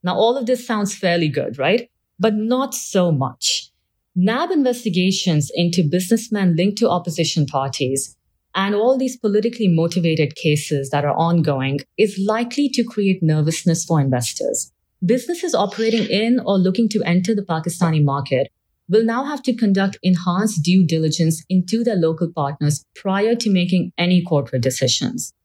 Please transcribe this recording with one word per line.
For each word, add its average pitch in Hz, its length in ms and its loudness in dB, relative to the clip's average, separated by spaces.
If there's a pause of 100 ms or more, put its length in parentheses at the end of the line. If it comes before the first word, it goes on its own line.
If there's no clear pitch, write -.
Now, 175 120 -2
all 233 200 2
of 254 120 -4
this 247 180 -2
sounds 208 300 -2
fairly 175 340 0
good, 135 300 -4
right? 190 280 0 (320)
But 214 140 2
not 247 400 -2
so 180 380 0
much. - 600 -4 (440)
nab 233 360 0
investigations 190 1040 0
into 175 280 2
businessmen 185 720 0
linked 196 220 2
to 233 120 2
opposition 170 560 0
parties 135 720 -4 (360)
and 196 220 0
all 240 220 2
these 254 180 -2
politically 214 540 0
motivated 165 680 0
cases 151 540 -2
that 143 160 -2
are 147 100 0
ongoing 151 640 0 (180)
is 190 220 0
likely 233 480 0
to 240 160 0
create 196 400 0
nervousness 160 600 0
for 160 160 2
investors. - 680 -2 (340)
Businesses 269 500 0
operating 214 540 0
in 226 360 2
or 196 120 2
looking 190 320 2
to 214 140 -2
enter 180 300 2
the 202 100 0
Pakistani 160 600 0
market 139 480 0 (380)
will 220 160 4
now 233 180 0
have 285 200 -6
to 247 120 0
conduct 196 480 2
enhanced 180 600 0
due 180 220 4
diligence 160 600 0
into 185 340 0
their 226 140 0
local 165 340 0
partners 147 540 -2 (100)
prior 202 420 0
to 233 140 -2
making 180 480 0
any 175 240 2
corporate 143 400 -2
decisions. 127 720 -2 (120)